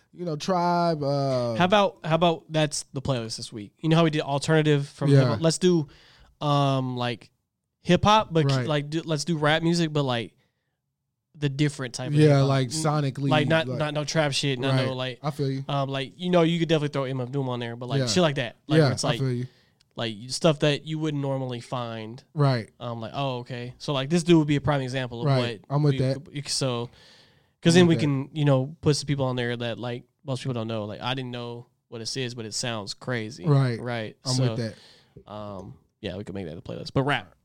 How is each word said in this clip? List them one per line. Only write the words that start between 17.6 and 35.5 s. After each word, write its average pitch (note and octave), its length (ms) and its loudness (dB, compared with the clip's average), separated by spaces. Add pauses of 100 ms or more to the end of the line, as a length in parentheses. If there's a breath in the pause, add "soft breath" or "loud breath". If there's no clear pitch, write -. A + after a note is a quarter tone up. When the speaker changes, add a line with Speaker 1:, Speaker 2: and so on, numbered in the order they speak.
Speaker 2:
but, B2 140 -10
like, C#3 120 0
Speaker 1:
Yeah. B2+ 40 -2
Speaker 2:
shit D3 160 2
like D3+ 140 2
that, A#2+ 220 -6 (100)
like, D3+ 100 2
Speaker 1:
Yeah, D#3 60 8
Speaker 2:
where C3+ 80 4
it's C3 120 -4
Speaker 1:
I C#3 60 -2
Speaker 2:
like, A#2+ 100 0
Speaker 1:
feel C3 120 0
you. B2 160 -4 (480 soft breath)
Speaker 2:
like, A2+ 200 -6 (120)
stuff D3 320 2
that D3 260 0
you D#3 140 -6
wouldn't D3+ 220 -2
normally C3+ 380 -4
find. A2+ 640 -10 (120)
Speaker 1:
Right. C3 340 2 (100)
Speaker 2:
Um, A#2+ 220 -8
like, G#2+ 140 -10
oh, C3+ 240 -4
okay. B2 400 -10
So, - 140 -6
like, C3+ 180 -4
this F3 120 4
dude E3+ 140 6
would D3+ 100 2
be D3 100 2
a C3+ 40 -2
prime C#3+ 200 0
example B2 400 -6
of - 60 -2
Speaker 1:
Right. B2 400 0
Speaker 2:
what C#3 80 -4
Speaker 1:
I'm D3 80 2
with C#3+ 100 4
Speaker 2:
we C3 60 -2
Speaker 1:
that. C3+ 260 -2
Speaker 2:
could, - 240 -10
so, A#2+ 400 -2 (720 soft breath)
'cause E3+ 140 4
Speaker 1:
I'm F3+ 60 8
Speaker 2:
then F3 60 8
Speaker 1:
with E3 100 4
Speaker 2:
we - 40 -4
Speaker 1:
that. - 0 -
Speaker 2:
can, C#3+ 320 0
you D3 120 0
know, C#3 360 4
put D3+ 140 2
some C#3+ 120 -6
people C#3 180 0
on B2+ 100 -2
there A#2+ 220 -2
that, A#2 220 -6
like, A#2+ 240 -8 (220)
most C3 180 -4
people C3 100 -4
don't A2+ 140 -4
know. A2 180 -4
Like, G2+ 160 -10
I B2 140 -4
didn't B2+ 160 -8
know A#2+ 340 -12 (240)
what A#2+ 100 -14
this A2 160 -10
is, B2 200 -6
but A#2 100 -10
it G#2 80 -12
sounds A2 400 -6
crazy. A#2+ 520 -8
Speaker 1:
Right. C3+ 360 2
Speaker 2:
Right. A#2 420 -8
Speaker 1:
I'm B2+ 120 -4
Speaker 2:
So, B2 200 0
Speaker 1:
with A2+ 200 -6 (500 loud breath)
that. - 60 -20
Speaker 2:
um, G#2 420 -12 (260)